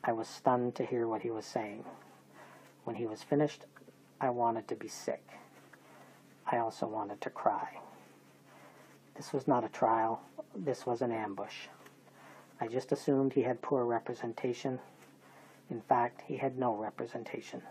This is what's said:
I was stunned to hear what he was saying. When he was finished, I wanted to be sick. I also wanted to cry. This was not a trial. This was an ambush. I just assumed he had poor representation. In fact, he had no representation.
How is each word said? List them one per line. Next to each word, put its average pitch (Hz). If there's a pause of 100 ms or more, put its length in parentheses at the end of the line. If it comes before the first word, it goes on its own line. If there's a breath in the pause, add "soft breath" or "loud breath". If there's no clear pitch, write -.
I 123
was 110
stunned 123
to 123
hear 117
what 110
he 120
was 110
saying. 107 (960 loud breath)
When 117
he 117
was 107
finished, 147 (540)
I 127
wanted 117
to 117
be 113
sick. - (1300 loud breath)
I 120
also 113
wanted 104
to -
cry. - (1400 loud breath)
This -
was 139
not 123
a -
trial. 113 (340)
This 151
was 120
an 123
ambush. 101 (920 loud breath)
I 113
just 127
assumed 135
he 131
had 123
poor 127
representation. 120 (920 loud breath)
In 117
fact, 120
he -
had 131
no 123
representation. 113